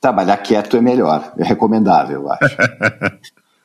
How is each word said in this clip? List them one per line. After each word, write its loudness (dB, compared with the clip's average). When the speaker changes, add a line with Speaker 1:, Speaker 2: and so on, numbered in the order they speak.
Speaker 1:
trabalhar 2
quieto 0
é 4
melhor, 0
é 0
recomendável, 0
eu -6
acho. -2
Speaker 2:
<laughs> -4